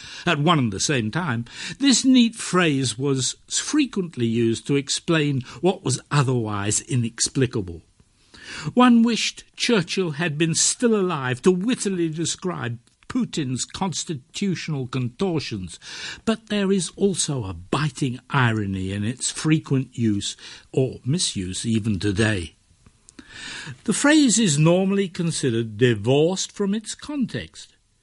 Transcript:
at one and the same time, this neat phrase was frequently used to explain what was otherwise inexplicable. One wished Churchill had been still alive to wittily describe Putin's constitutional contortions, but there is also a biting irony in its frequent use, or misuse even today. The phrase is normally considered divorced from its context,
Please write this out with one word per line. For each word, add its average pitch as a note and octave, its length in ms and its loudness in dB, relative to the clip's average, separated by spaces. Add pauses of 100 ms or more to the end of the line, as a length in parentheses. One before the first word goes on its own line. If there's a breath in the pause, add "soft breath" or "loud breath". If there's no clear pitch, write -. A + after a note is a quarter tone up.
(260 loud breath)
at E3+ 120 2
one D#3 200 4
and A#2 140 2
the F#2+ 60 -6
same A#2 320 0
time, A#2+ 360 -4 (320 loud breath)
this C4 260 2
neat B3 320 6
phrase C3+ 600 0
was C3+ 360 0 (140)
frequently F#3+ 800 -2
used A2+ 400 2
to C#3+ 100 2
explain D3 640 0 (220 loud breath)
what F#3 200 2
was B2+ 180 -2 (100)
otherwise A2+ 720 0
inexplicable. A#2 1000 -2 (920 loud breath)
One A#3+ 280 8
wished - 400 0 (140)
Churchill F#3 560 0
had D3+ 240 -4
been D#3+ 180 0
still - 400 2
alive D3+ 480 0
to F#3 80 6
wittily F#3 600 0
describe D3+ 680 -6 (300)
Putin's C#3+ 580 -4
constitutional D#3+ 1200 -6
contortions, B2+ 920 -4 (460 loud breath)
but A3 220 -2
there G3+ 260 0
is F#3+ 240 0
also E3 480 0
a F#2 80 -6
biting B2 640 -2 (120)
irony G#2 600 2
in G2+ 140 -2
its A#2+ 260 -4
frequent D#3 680 0
use, G#2+ 360 0 (360 loud breath)
or A2 340 -2
misuse G#2 640 -4
even A2 320 0
today. G2+ 560 -2 (1300 loud breath)
The A3 80 -2
phrase C#4+ 460 6
is E3+ 200 2
normally F#3+ 500 4
considered A#2+ 680 -2
divorced B2+ 760 2
from G3 200 -4
its G#3+ 220 -6
context, - 840 -8 (260 loud breath)